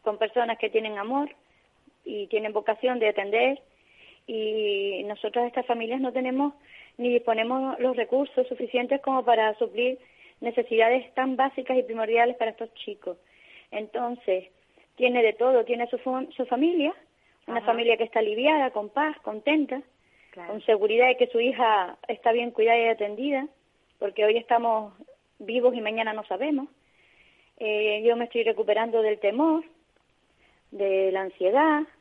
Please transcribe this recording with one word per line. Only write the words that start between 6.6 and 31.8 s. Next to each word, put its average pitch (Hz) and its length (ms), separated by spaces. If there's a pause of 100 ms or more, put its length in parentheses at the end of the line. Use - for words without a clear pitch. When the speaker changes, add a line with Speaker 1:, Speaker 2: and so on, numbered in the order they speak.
Speaker 1:
ni 247 140
disponemos 240 720
los 247 160
recursos 254 520
suficientes 247 540
como 254 240
para 220 320
suplir 247 400 (420)
necesidades 233 760
tan 262 220
básicas 262 400
y 247 60
primordiales 233 540
para 226 160
estos 220 220
chicos. 196 440 (520)
Entonces, 214 760 (480)
tiene 247 260
de 214 100
todo, 240 320
tiene 240 220
su 247 120
fam-, 262 360
su 254 100
familia, 302 480 (540)
una 233 120
Speaker 2:
Ajá. 226 80
Speaker 1:
familia 233 300
que 226 80
está 220 140
aliviada, 254 520
con 208 200
paz, 302 320
contenta, 262 580 (520)
Speaker 2:
Claro. 175 200
Speaker 1:
con 214 100
seguridad 220 460
de 247 80
que 247 120
su 233 120
hija 220 560 (100)
está 226 260
bien 240 180
cuidada 233 280
y 226 100
atendida, 233 600 (500)
porque 202 280
hoy 220 100
estamos 226 560 (460)
vivos 233 360
y 233 60
mañana 220 320
no 214 120
sabemos. 269 440 (880)
Eh, 214 460
yo 233 120
me 233 100
estoy 233 180
recuperando 220 580
del 214 160
temor, 311 460 (1080)
de 190 420
la 190 100
ansiedad 277 600 (180)